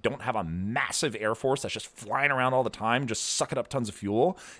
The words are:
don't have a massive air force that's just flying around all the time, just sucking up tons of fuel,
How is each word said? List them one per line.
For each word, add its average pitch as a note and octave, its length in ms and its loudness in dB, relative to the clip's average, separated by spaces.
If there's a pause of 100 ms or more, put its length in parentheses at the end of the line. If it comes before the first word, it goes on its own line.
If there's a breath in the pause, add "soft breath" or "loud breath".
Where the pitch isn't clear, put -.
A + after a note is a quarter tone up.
don't C3+ 200 -2
have A#2 160 -2
a G2 80 0
massive G#2+ 720 -2
air A2 160 2
force C3+ 280 0
that's G#2 100 -4
just - 140 -8
flying C3+ 440 0
around C3 220 2
all B2+ 100 6
the A2+ 60 -2
time, A#2+ 380 2
just - 180 -2
sucking - 320 -2
up A#2+ 100 -2
tons B2 220 -2
of G2+ 60 -10
fuel, A#2 440 2 (200 loud breath)